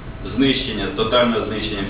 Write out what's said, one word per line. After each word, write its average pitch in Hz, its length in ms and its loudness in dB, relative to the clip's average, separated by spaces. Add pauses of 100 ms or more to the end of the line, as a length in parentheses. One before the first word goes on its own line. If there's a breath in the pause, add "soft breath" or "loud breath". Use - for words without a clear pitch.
(360)
знищення, 120 500 2 (100)
тотального 113 500 2
знищення 107 440 -4